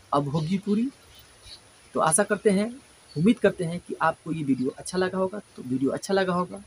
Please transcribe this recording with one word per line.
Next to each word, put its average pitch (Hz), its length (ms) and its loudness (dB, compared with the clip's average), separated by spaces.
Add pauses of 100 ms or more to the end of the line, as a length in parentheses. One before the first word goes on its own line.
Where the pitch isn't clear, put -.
(120)
अब 147 160 2
होगी 160 300 0
पूरी। 208 300 0 (1040)
तो 131 60 0
आशा 160 240 4
करते 208 260 2
हैं, 202 180 2 (480)
उम्मीद 185 220 4
करते 196 260 2
हैं 170 140 -4
कि - 240 -10
आपको 160 300 -2
ये 156 120 -4
वीडियो 127 340 0
अच्छा 180 200 -6
लगा 185 200 -2
होगा। 190 220 -4 (160)
तो 220 60 -14
वीडियो 131 280 0
अच्छा - 240 -4
लगा 185 180 2
होगा 180 340 -2